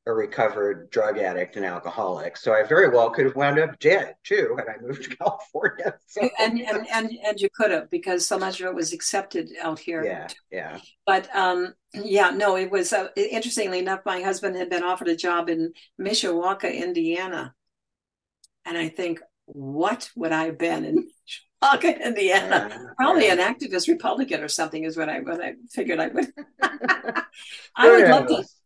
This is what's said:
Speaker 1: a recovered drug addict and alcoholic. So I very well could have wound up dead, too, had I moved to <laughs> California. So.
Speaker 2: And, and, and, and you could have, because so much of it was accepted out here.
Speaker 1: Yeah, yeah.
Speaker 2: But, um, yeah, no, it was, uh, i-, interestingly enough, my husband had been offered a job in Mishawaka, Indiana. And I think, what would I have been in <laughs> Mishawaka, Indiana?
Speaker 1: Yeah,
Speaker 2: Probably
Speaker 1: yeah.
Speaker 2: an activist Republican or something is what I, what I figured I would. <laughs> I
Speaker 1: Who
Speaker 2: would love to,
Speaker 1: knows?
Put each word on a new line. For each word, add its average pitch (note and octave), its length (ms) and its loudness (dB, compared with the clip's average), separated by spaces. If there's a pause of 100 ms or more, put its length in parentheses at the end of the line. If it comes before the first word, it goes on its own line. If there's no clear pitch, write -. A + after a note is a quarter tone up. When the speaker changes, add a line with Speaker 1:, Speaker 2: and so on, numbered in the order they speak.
Speaker 1:
a A#2 80 0
recovered G#2 760 -2
drug G#2+ 280 0
addict F2+ 400 -4
and G2 80 -4
alcoholic. F2 720 -6
So A2+ 160 0
I G#2+ 100 6
very E3 260 6
well A#2 200 6
could C3+ 160 0
have C3 100 0
wound C#3+ 240 2
up D#3 200 0
dead, E3+ 440 4
too, D3+ 340 0
had A2+ 100 -6
I G#2+ 140 -12
moved B2+ 220 -10
to - 140 -14
<laughs> - 0 -
California. - 760 -4 (120)
So. A3 220 -2 (100)
Speaker 2:
And, A3+ 220 0
and, A3 320 -4
and, A3+ 180 -2 (140)
and G3+ 160 -2
you G3 120 2
could G#3+ 180 0
have, D#3 180 -2
because F3 380 -2
so F#3+ 120 0
much F#3 220 -6
of F#3 60 -4
it F3+ 80 -4
was E3 180 -4
accepted E3+ 560 -6 (120)
out D#3+ 180 -6
here. E3 260 -6
Speaker 1:
Yeah, E2+ 220 -8 (240)
yeah. E2 280 -10 (260)
Speaker 2:
But, F#3+ 300 0
um, F3+ 380 0 (200)
yeah, G3+ 360 2
no, F#3+ 260 2
it F#3 160 -2
was, F#3+ 220 0
uh, F#3+ 140 -2 (100)
i-, G3 40 0 (100)
interestingly A3 480 -4
enough, F#3+ 260 -4
my F3+ 160 -4
husband F#3 340 -4
had F3+ 140 -6
been F3 140 -2
offered F3+ 260 -2
a E3 60 0
job E3+ 340 0
in E3 240 -2 (260)
Mishawaka, F#3+ 720 -2
Indiana. E3+ 800 -4 (1080)
And E3+ 140 -6
I E3 120 -2
think, E3+ 300 -4 (260)
what D3+ 720 -4
would D#3+ 160 -4
I D#3+ 140 0
have D#3+ 120 -6
been E3 280 -2
in E3 240 0 (260)
<laughs> - 280 -6
Mishawaka, C#4 380 4
Indiana? G3 680 2
Speaker 1:
Yeah, - 140 -14 (140)
Speaker 2:
Probably D4 280 4
Speaker 1:
yeah. F#3 80 6
Speaker 2:
an F3 60 4 (160)
activist F#3+ 340 -2
Republican B3+ 520 0
or D3+ 60 -6
something D#3 380 -4
is D#3+ 100 -6
what D#3 140 -4
I, D#3 100 -4
what E3+ 240 -6
I - 120 -8 (160)
figured - 280 -2
I D#3+ 80 -2
would. - 200 -2 (180)
<laughs> - 160 -20
I - 600 -2 (640)
Speaker 1:
Who - 40 12
Speaker 2:
would F3+ 180 10
love B3+ 180 6
to, - 80 2
Speaker 1:
knows? - 180 -6 (120)